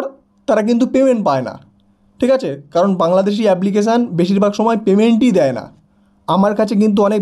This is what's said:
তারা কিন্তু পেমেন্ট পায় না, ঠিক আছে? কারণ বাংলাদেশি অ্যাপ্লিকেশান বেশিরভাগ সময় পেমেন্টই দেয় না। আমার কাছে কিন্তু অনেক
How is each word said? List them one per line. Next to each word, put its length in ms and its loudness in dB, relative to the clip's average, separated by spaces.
তারা 220 0
কিন্তু 240 2
পেমেন্ট 340 2
পায় 200 0
না, 60 -10
ঠিক 180 0
আছে? 120 -6
কারণ 160 2
বাংলাদেশি 460 0
অ্যাপ্লিকেশান 500 0
বেশিরভাগ 400 0
সময় 260 0
পেমেন্টই 540 2
দেয় 200 0
না। 40 -10
আমার 240 0
কাছে 220 -2
কিন্তু 260 2
অনেক 140 0